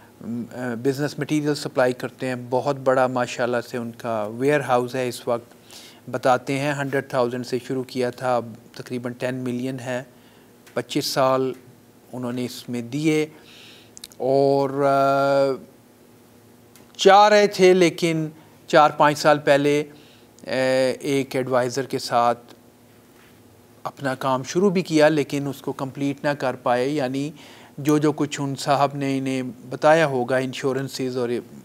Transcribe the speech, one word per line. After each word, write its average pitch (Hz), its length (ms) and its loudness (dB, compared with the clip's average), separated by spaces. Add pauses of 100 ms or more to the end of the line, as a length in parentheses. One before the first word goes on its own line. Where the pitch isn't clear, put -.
(560)
बिजनेस 127 640 -4
मटेरियल 147 340 -2
सप्लाई 127 400 0
करते 131 320 -8
हैं। 123 240 -6
बहुत 131 260 0
बड़ा 131 320 2
माशाल्लाह 123 540 -2
से 127 160 -8
उनका 117 500 -6
वेयरहाउस 127 680 0
है 127 120 -2
इस 120 200 -10
वक्त। 117 200 -4 (640)
बताते 127 440 0
हैं 143 200 -2
हंड्रेड 139 400 -4
थाउजेंड 123 320 0
से 123 140 -4
शुरू 131 240 -6
किया 123 280 -4
था, 123 260 -2
अब 117 180 -6 (220)
तकरीबन 123 360 -8
टेन 127 220 -6
मिलियन 127 440 -6
है। 127 280 -8 (680)
पच्चीस - 380 -4
साल 131 420 2 (580)
उन्होंने 123 320 -6
इसमें 120 440 -8
दिए 151 420 0 (880)
और, 139 500 2
अ, 139 960 2 (1300)
चाह 202 300 8
रहे 208 200 6
थे, 185 260 6
लेकिन 165 580 0 (380)
चार 151 300 6
पाँच 147 180 4
साल 151 200 4
पहले, 147 440 2
अ, 147 100 -10 (1120)
एक 139 320 -2
एडवाइज़र 127 500 0
के 127 140 -6
साथ 120 360 0 (1500)
अपना 135 300 -6
काम 139 280 -2
शुरू 185 260 2
भी 180 120 0
किया, 151 260 4
लेकिन 143 400 0
उसको 139 240 -8
कंप्लीट 139 540 -6
ना 147 80 0
कर 135 220 -4
पाए। 123 320 0
यानी 143 460 -4 (460)
जो, 151 200 2
जो 151 120 2
कुछ 147 280 -4
उन 139 160 -4
साहब 139 400 0
ने 135 220 -2
इन्हें 131 520 -6
बताया 156 360 4
होगा 127 320 0
इंश्योरेंसेस 131 800 -4
और 120 280 -2 (220)